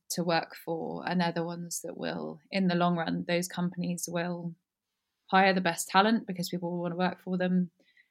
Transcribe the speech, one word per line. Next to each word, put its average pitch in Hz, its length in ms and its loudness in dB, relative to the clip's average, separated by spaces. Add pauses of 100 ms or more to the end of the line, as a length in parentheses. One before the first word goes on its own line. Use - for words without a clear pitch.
(100)
to 180 140 -2
work 165 400 0
for, 165 420 -6
and 180 140 0
they're 170 120 2
the 170 120 -4
ones 170 400 -8
that 170 120 -10
will, 160 440 -6 (100)
in 196 160 2
the 175 80 4
long 175 220 4
run, 170 320 -2
those 175 180 2
companies 175 640 -4
will 175 460 -4 (760)
hire 190 240 8
the 185 60 2
best 170 280 -2
talent 214 380 4
because 180 220 -6
people 175 220 -4
will 175 120 -4
wanna 175 140 -4
work 180 260 0
for 185 140 -4
them, 180 340 2 (400)